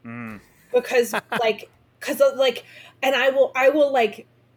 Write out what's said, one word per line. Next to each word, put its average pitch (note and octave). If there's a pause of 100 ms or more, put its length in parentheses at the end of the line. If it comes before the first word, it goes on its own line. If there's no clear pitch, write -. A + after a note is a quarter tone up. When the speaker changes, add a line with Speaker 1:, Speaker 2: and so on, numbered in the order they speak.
Speaker 1:
Mm. A#2 (300)
Speaker 2:
Because, B3 (160)
Speaker 3:
<laughs> A#3
Speaker 2:
like, A3 (280)
'cause, C#4+
uh, C4+
like, B3+ (360)
and C4+
I B3+
will, C4+
I C4
will, C#4+
like, A#3 (300)